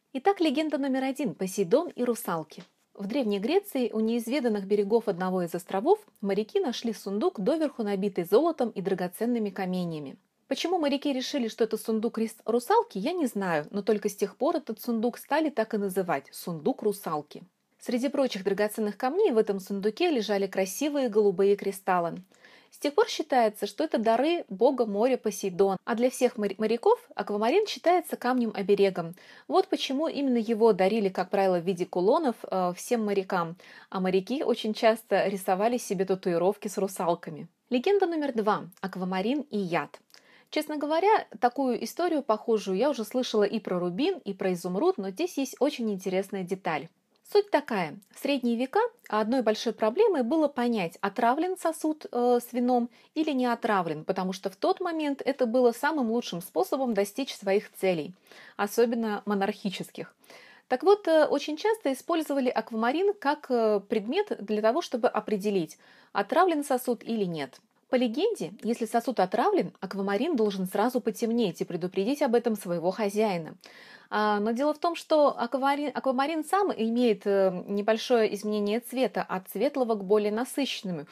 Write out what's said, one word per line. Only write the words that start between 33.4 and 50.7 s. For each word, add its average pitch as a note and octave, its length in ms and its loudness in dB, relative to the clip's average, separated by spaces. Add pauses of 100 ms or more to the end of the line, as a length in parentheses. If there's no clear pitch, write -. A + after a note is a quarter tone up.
а F#3+ 120 -4
моряки F#3+ 420 0
очень A3+ 300 0
часто A3 540 2
рисовали G3+ 500 0
себе F#3+ 280 -2
татуировки F#3 640 0
с G3+ 100 -6
русалками. E3+ 720 -4 (220)
Легенда F#4+ 380 2
номер D4 260 -2
два. G3 320 0 (160)
Аквамарин F#3+ 680 -2
и G#3 80 -4
яд. E3+ 420 -4 (500)
Честно D4+ 280 -4
говоря, E4 500 2 (120)
такую B3 440 0
историю D#4+ 400 -2
похожую G#3 540 0
я C4 120 2
уже A#3 160 -2
слышала A#3+ 380 0
и A3 160 0
про F3+ 200 -2
рубин, A#3+ 460 0
и G3 80 -6
про F#3+ 200 -2
изумруд, F#3+ 440 0
но G3 140 -6
здесь D#4 260 -4
есть C4+ 220 -4
очень B3+ 320 0
интересная F#3+ 520 -2
деталь. E3+ 460 -4 (420)
Суть G4+ 200 2
такая. G#3 480 -2 (100)
В - 80 -20
средние B3 380 0
века C4 240 -2 (280)
одной A3 360 0
большой G#3+ 280 0
проблемой C#4 520 2
было D4+ 240 2
понять, A#3 520 -2